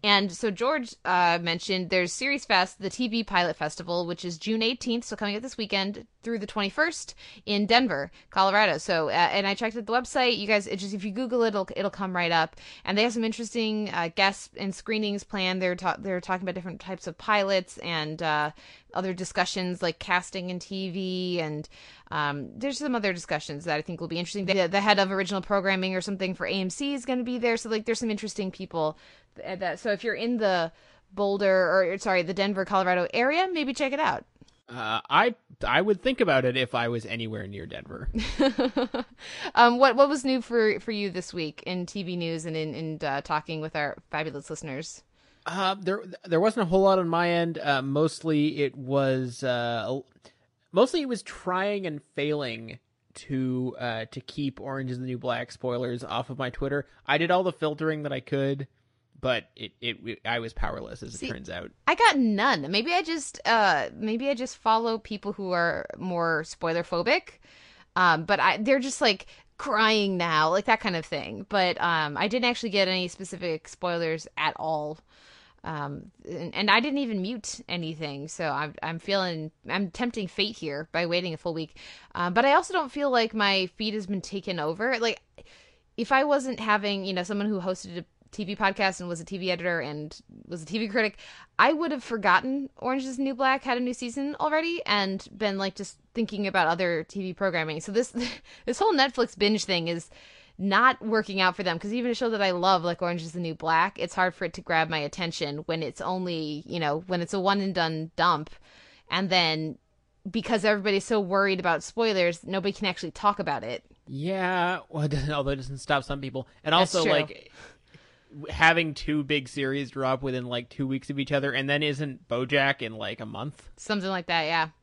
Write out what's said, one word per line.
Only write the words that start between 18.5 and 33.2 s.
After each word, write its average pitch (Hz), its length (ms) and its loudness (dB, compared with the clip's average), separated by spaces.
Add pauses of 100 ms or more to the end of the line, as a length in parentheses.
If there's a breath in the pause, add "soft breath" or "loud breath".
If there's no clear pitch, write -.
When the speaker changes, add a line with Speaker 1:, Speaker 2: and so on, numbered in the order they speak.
Speaker 1:
other 185 220 -2
discussions 180 680 -2
like 170 180 -2
casting 180 520 -2
and 180 100 -6
T 190 300 -8
V, 185 500 -4
and, 151 260 -6 (440 loud breath)
um, 147 440 -4
there's 262 220 -4
some 277 180 -2
other 202 200 0
discussions 151 500 -6
that 156 140 -2
I - 20 -2
think 160 180 -8
will 165 100 -8
be 165 100 -4
interesting. 185 260 -6
The, 185 220 2
the 190 160 2
head 208 160 6
of 190 120 4
original 190 300 -2
programming 190 540 0
or 185 80 -2
something 190 320 -4
for - 100 -6
A - 80 -2
M 190 160 -2
C 285 240 -4
is 262 140 -6
gonna 254 160 -2
be 247 160 -4
there. 226 180 2
So, 226 140 -6
like, 220 160 -2
there's 226 140 0
some 233 100 -2
interesting 208 400 -4
people 160 480 -2 (380 loud breath)
th-, 185 240 -10
that, 170 180 -4
so 233 120 -4
if 208 140 -2
you're 220 100 0
in 240 220 -2
the 185 340 2 (420 soft breath)
Boulder, 190 800 4
or, 196 60 -2
sorry, 185 240 2
the 170 120 -2
Denver, 196 320 0
Colorado 180 480 4
area, 302 360 4